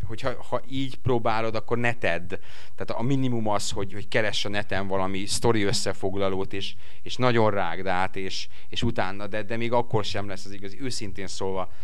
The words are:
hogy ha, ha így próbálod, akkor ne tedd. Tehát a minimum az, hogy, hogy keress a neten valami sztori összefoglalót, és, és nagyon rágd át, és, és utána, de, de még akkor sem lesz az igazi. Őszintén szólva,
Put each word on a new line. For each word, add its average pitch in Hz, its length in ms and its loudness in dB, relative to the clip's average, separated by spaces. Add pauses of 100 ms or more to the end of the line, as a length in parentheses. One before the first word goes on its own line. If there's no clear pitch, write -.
hogy 110 160 -2
ha, 127 280 -2
ha 123 200 0
így 135 260 0
próbálod, 113 600 0
akkor 117 220 0
ne 120 160 2
tedd. 87 340 0 (480)
Tehát 95 140 -2
a - 120 -2
minimum 123 460 2
az, 101 240 0
hogy, 101 220 0
hogy 101 140 -2
keress 107 380 0
a 104 40 0
neten 101 380 0
valami 95 380 0
sztori 110 380 2
összefoglalót, 95 880 0
és, 98 220 0 (260)
és 90 140 -2
nagyon 117 360 2
rágd 92 360 0
át, 92 280 0
és, 95 320 -2 (220)
és - 140 0
utána, 101 440 0
de, 107 160 -2
de 113 140 -2
még 117 140 0
akkor 117 320 2
sem 101 240 0
lesz 92 180 -2
az 98 60 -2
igazi. 98 300 -2
Őszintén 101 460 -2
szólva, 95 440 0 (120)